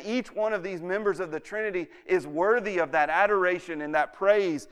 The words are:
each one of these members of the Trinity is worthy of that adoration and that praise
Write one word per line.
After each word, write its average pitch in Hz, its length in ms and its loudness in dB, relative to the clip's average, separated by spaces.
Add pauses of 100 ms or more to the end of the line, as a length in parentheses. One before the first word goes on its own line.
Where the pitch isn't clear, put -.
each 226 260 -4
one 214 220 -2
of 196 80 -2
these 180 220 -8
members 190 360 -2
of 175 120 -6
the 156 80 -6
Trinity 202 480 -6 (180)
is 180 220 0
worthy 190 500 0
of 156 140 0
that 151 180 2
adoration 180 720 2
and 151 140 -4
that 147 180 2
praise 190 580 2